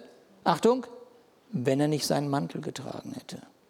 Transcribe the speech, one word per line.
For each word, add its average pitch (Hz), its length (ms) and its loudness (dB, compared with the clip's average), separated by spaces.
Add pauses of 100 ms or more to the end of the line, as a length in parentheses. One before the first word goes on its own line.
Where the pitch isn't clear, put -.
(420)
Achtung, 226 440 4 (720)
wenn 135 240 2
er 151 80 4
nicht 151 180 0
seinen 143 220 0
Mantel 147 320 -2
getragen - 520 -10
hätte. - 280 -12 (300)